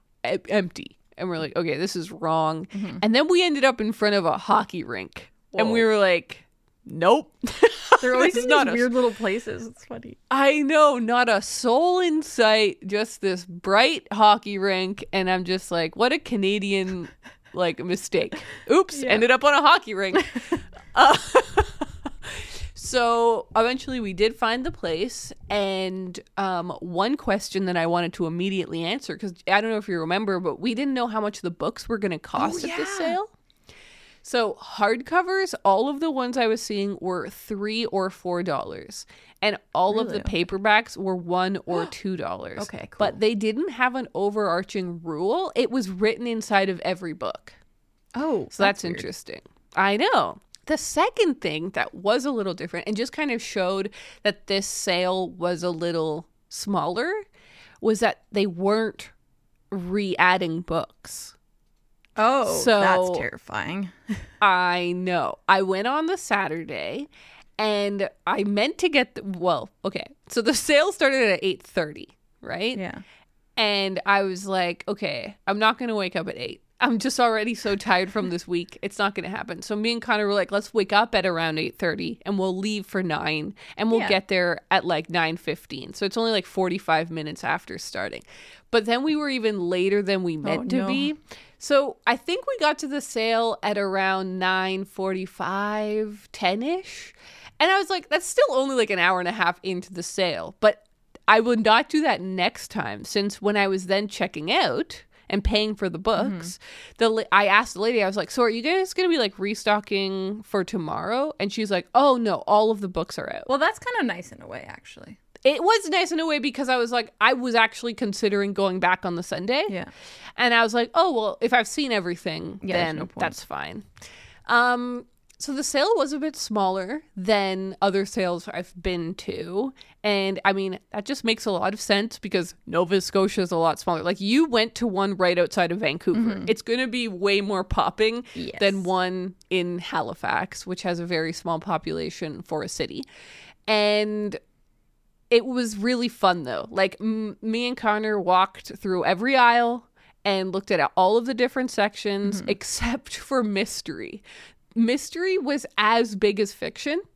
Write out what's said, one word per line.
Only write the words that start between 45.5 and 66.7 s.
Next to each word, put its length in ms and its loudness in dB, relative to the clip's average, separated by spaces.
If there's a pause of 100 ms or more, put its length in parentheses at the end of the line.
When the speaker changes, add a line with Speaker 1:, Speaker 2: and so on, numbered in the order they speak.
Speaker 1:
It 140 2
was 180 -2
written 380 -2
inside 420 0
of 120 -4
every 340 -4
book. 400 -8 (600)
Speaker 2:
Oh, 360 -2
Speaker 1:
So 120 -4
that's 180 4
Speaker 2:
that's 20 -10
weird. 140 -6
Speaker 1:
interesting. 440 -12 (340)
I 220 2
know. 440 0 (260)
The 120 0
second 640 0
thing 320 -4
that 200 -4
was 300 2
a 60 -2
little 240 -4
different 340 -8
and 80 -4
just 160 -4
kind 180 -4
of 120 -4
showed 480 -2 (320)
that 240 -2
this 200 -2
sale 640 0
was 340 -4
a 60 -2
little 580 -2 (220)
smaller 640 -4 (720)
was 180 2
that 220 0 (100)
they 140 2
weren't 640 -2 (600)
re-adding 920 2
books. 720 -8 (800)
Speaker 2:
Oh, 460 2
Speaker 1:
So 180 6
Speaker 2:
that's 380 4
terrifying. 720 -6 (180)
<laughs> 320 -8
Speaker 1:
I 560 4
know. 380 0 (120)
I 140 8
went 260 0
on 200 0
the 100 0
Saturday 920 -4 (500)